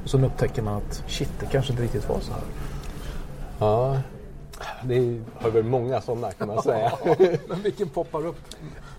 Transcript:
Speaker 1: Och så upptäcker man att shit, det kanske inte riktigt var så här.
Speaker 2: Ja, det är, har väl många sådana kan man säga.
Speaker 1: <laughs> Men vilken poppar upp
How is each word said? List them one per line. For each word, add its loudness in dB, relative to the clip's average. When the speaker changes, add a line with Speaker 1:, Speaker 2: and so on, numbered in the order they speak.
Speaker 1:
Och -4
så 6
upptäcker 0
man 0
att -6
shit, -2
det -4
kanske 2
inte 0
riktigt 0
var 2
så -6
här. -4
Speaker 2:
Ja, 4
det 2
är, 2
har 0
väl 6
många 2
sådana -2
kan -4
man 0
säga. 4
Speaker 1:
<laughs> 6
Men -4
vilken 0
poppar -2
upp -4